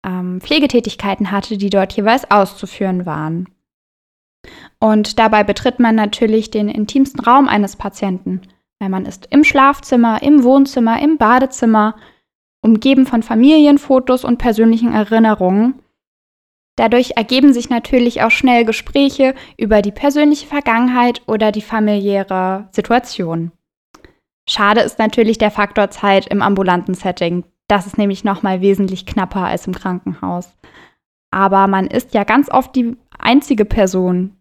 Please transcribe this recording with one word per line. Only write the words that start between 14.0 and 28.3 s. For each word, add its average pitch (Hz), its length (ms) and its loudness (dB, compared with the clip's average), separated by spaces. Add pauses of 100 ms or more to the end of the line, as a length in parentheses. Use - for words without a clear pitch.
und 240 140 -2
persönlichen 226 560 2
Erinnerungen. 214 840 0 (1000)
Dadurch 233 400 2
ergeben 262 360 4
sich 233 160 -4
natürlich 240 520 0
auch 226 100 0
schnell 240 320 2
Gespräche 269 720 0 (220)
über 214 240 2
die 202 100 -4
persönliche 294 560 0
Vergangenheit 247 800 0
oder 214 240 0
die 208 100 -6
familiäre 196 1120 -2
Situation. 175 800 -4 (960)
Schade 214 320 2
ist - 180 -2
natürlich 220 400 0
der 214 140 0
Faktor 202 380 -2
Zeit 196 380 0
im 202 140 -2
ambulanten 190 520 0
Setting. 180 500 -6 (240)
Das 196 180 0
ist 202 120 -8
nämlich 202 260 -2
nochmal 196 380 -4